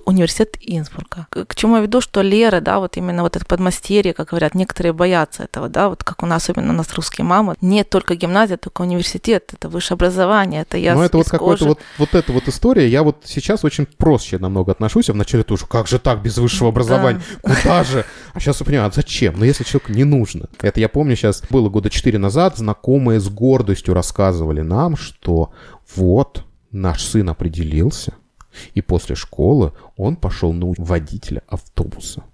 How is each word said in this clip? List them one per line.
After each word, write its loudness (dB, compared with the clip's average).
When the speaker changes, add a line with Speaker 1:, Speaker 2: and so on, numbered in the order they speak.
Speaker 1:
университет 2
Инсбрука. -10
К, -8
к -12
чему 2
я 2
веду, 2
что -2
Лера, 4
да, 0
вот -6
именно -2
вот -2
это -6
подмастерье, 0
как -8
говорят, 0
некоторые 0
боятся 0
этого, -8
да, 2
вот -8
как -8
у -2
нас, 0
особенно -2
у 0
нас -4
русские -6
мамы, 2
не 4
только 0
гимназия, 0
только -10
университет, -2
это -12
высшее -4
образование, 2
это -6
я 2
Speaker 2:
Ну, 4
Speaker 1:
с-, 4
Speaker 2:
это 2
вот 4
Speaker 1:
из -6
Speaker 2:
какой-то 2
Speaker 1:
кожи. 4
Speaker 2:
вот, 2
вот 2
эта 2
вот 0
история, 4
я 4
вот 2
сейчас -4
очень 0
проще 0
намного 0
отношусь, 0
а 2
вначале 0
тоже, -4
«Как -2
же 0
так, 0
без -4
высшего 2
Speaker 1:
Да. 2
Speaker 2:
образования, 2
куда 2
же?» -2
А -8
сейчас 0
я -8
понимаю, 2
«а -6
зачем? 0
Ну, 2
если 2
человеку -2
не 2
нужно». 0
Это 0
я 2
помню, 0
щас 0
было 4
года 0
четыре 0
назад, 2
знакомые 0
с -2
гордостью 0
рассказывали 0
нам, 0
что -2
вот 2
наш -2
сын 0
определился, -2
и -4
после -2
школы 0
он -2
пошел -2
на -4
у-, -2
водителя -6
автобуса. -8